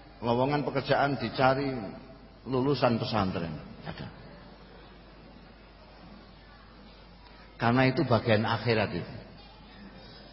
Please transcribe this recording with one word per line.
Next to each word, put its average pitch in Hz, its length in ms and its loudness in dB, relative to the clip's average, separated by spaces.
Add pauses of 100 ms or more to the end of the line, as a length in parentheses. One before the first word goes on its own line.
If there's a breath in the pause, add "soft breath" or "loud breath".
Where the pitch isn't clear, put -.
(200)
lowongan 131 480 0
pekerjaan, 131 480 2
dicari 135 560 2 (720)
lulusan 127 560 2
pesantren. 95 560 -2 (320)
Ada. - 200 -10 (3500)
Karena 127 320 4
itu 135 160 2
bagian 113 400 4
akhirat 110 480 0
itu. 82 220 -6 (1200)